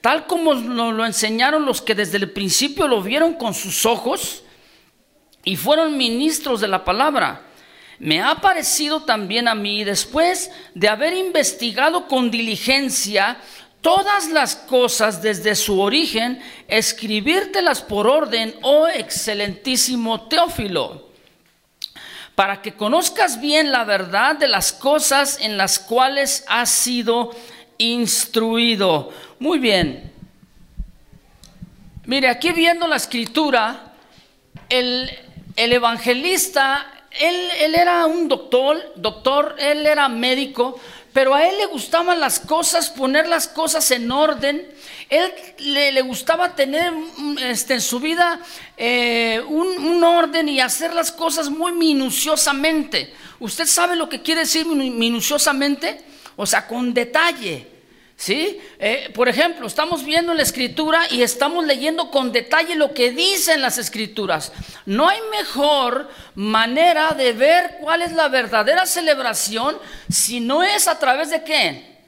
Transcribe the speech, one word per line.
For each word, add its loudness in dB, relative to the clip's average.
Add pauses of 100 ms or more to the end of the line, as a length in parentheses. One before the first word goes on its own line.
tal 2
como 2
nos -2
lo 0
enseñaron 0
los -2
que 0
desde -2
el -2
principio 0
lo 2
vieron 2
con -4
sus -2
ojos -2 (1000)
y -2
fueron 0
ministros 0
de 0
la -2
palabra. 0 (560)
Me 0
ha 2
parecido 0
también -2
a 2
mí, -4
después 0 (240)
de 2
haber 2
investigado 0
con 2
diligencia 0 (440)
todas 2
las 0
cosas 0
desde 0
su 0
origen, 0 (240)
escribírtelas 0
por -2
orden, 0
oh 4
excelentísimo -2
Teófilo, -2 (1200)
para 0
que -12
conozcas 0
bien 2
la 2
verdad 0
de 0
las 0
cosas 2
en -4
las 0
cuales 0
has 0
sido 0 (480)
instruido". 0 (260)
Muy 0
bien. 0 (1900)
Mire, 2
aquí 0
viendo 2
la 0
escritura, -2 (760)
el, 0 (460)
el 2
evangelista, 0 (320)
él, 0 (100)
él 2
era 4
un 0
doctor, 0
doctor, 0
él 0
era 4
médico, -2 (320)
pero 4
a 6
él 0
le 0
gustaban 0
las -2
cosas, 0
poner 0
las 0
cosas 0
en -2
orden. 0 (440)
Él 2 (280)
le, 0
le 2
gustaba -2
tener, 0
mm, -8
este, -2
en -2
su -4
vida, 0 (380)
eh, 0
un, 0
un 0
orden 4
y 0
hacer -2
las -2
cosas -2
muy -2
minuciosamente. 0 (280)
¿Usted -4
sabe 2
lo -2
que -10
quiere 0
decir 0
minu-, 0
minuciosamente? 0 (340)
O -6
sea, 0
con -4
detalle, -2 (480)
¿sí? -2 (200)
Eh, -4
por 2
ejemplo, 0
estamos -2
viendo 0
en 0
la 4
Escritura 0
y 2
estamos 0
leyendo -2
con 0
detalle 0
lo 0
que 2
dicen 0
las -2
Escrituras. -4 (340)
No 2
hay 2 (120)
mejor 0 (260)
manera 2
de 2
ver 4
cuál 0
es -4
la 2
verdadera 2
celebración -2 (300)
si -2
no 2
es 2
a 0
través 2
de -2
¿qué? -2